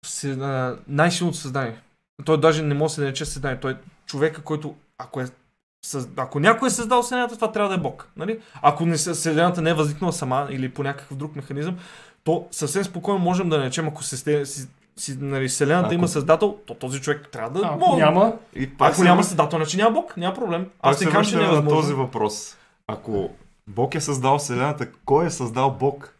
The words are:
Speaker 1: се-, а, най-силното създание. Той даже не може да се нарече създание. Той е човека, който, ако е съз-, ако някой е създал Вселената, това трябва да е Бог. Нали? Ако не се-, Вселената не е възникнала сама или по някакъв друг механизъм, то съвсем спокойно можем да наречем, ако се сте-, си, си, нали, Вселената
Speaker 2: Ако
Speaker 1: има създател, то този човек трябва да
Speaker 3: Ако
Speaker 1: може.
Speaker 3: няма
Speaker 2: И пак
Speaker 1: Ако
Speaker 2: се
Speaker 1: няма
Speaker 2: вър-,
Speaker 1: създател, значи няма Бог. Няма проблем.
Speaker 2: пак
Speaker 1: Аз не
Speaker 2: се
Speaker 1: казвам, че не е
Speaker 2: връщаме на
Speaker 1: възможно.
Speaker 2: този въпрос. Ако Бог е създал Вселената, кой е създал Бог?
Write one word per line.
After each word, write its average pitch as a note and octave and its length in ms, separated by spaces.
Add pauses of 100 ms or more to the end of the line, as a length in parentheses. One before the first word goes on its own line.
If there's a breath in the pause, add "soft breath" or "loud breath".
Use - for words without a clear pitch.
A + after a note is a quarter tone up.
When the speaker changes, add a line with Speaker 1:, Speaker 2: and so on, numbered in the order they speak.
Speaker 1:
се-, - 260
а, C3 440 (120)
най-силното E3+ 480
създание. B2+ 400 (480)
Той D#3 160
даже D#3 220
не D3 120
може D3 100
да D3+ 100
се D3+ 60
нарече C#3 240
създание. C3+ 340
Той C3 140
е - 40 (300)
човека, D3+ 360
който, D3+ 320 (240)
ако B2+ 220
е B2+ 60 (580)
съз-, B2+ 320
ако C3 240
някой A3+ 260
е A#3+ 60
създал A#3 300
Вселената, A#3+ 320
това A3 180
трябва G#3 160
да F#3+ 60
е F3 60
Бог. - 360
Нали? A3 220 (160 loud breath)
Ако D3+ 320
не E3 100
се-, E3+ 160
Вселената E3 500
не D#3+ 80
е E3+ 40
възникнала D#3 380
сама C#3 380
или C3 180
по C#3+ 140
някакъв C#3 340
друг D3 200
механизъм, C#3+ 400 (480 loud breath)
то D#3+ 260
съвсем F#3+ 340
спокойно F#3 360
можем F3+ 280
да D#3 100
наречем, C#3 300
ако D3+ 160
се - 120
сте-, D3 280
си, C#3 240 (280)
си, C#3 200
нали, C3+ 320
Вселената D#3 380
Speaker 2:
Ако - 80
Speaker 1:
има F3 140
създател, E3 480 (100)
то - 80
този C3+ 260
човек D3 280
трябва A2+ 240
да F#3+ 140
Speaker 3:
Ако D3+ 140
Speaker 1:
може. F4+ 180
Speaker 3:
няма F3 340 (220)
Speaker 2:
И C3+ 140
пак D3 200
Speaker 1:
Ако D3+ 80
Speaker 2:
се F3+ 80
Speaker 1:
няма F3+ 120
Speaker 2:
вър-, F#3 80
Speaker 1:
създател, D#3 340
значи D#3 180
няма G#3+ 160
Бог. E4+ 240
Няма F3+ 180
проблем. F#3 300
Speaker 2:
пак F#3+ 60 (140)
Speaker 1:
Аз D#3+ 160
не F#3 60
Speaker 2:
се D#3 60
Speaker 1:
казвам, G#3 120
че G#3 120
не - 60
е - 40
Speaker 2:
връщаме E3+ 100
на D3 60
Speaker 1:
възможно. D3+ 200
Speaker 2:
този C#3+ 120
въпрос. B2+ 640 (320 soft breath)
Ако G#2+ 420 (360)
Бог A2 280
е D#3 60
създал C#3 380
Вселената, B2+ 560
кой - 320
е E3+ 40
създал B2+ 420
Бог? - 480